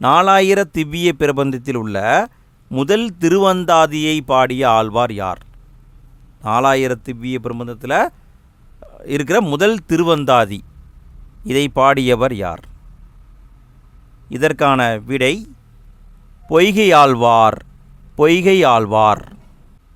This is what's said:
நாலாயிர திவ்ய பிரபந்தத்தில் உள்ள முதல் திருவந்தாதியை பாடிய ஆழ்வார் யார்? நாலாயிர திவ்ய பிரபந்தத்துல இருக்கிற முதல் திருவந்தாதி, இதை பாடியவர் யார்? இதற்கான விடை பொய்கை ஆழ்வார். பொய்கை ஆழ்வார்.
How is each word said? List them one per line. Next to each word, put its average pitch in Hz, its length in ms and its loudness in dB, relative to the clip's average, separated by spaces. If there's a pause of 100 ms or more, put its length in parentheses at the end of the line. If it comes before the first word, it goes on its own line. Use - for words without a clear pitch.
நாலாயிர 190 640 2
திவ்ய 165 540 -4
பிரபந்தத்தில் 135 580 -4
உள்ள 113 520 -2 (420)
முதல் 190 400 -2 (100)
திருவந்தாதியை 165 1000 0
பாடிய 127 480 0
ஆழ்வார் 113 440 0
யார்? 95 340 -10 (960)
நாலாயிர 131 600 0
திவ்ய 123 400 -10
பிரபந்தத்துல 120 680 -6 (960)
இருக்கிற 143 360 -2
முதல் 190 380 0 (100)
திருவந்தாதி, 139 720 0 (840)
இதை 135 240 -2
பாடியவர் 131 640 0
யார்? 90 340 -10 (1600)
இதற்கான 131 680 0
விடை 131 520 -4 (1000)
பொய்கை 190 440 2
ஆழ்வார். 120 720 4 (520)
பொய்கை 175 480 2
ஆழ்வார். 107 680 2 (640)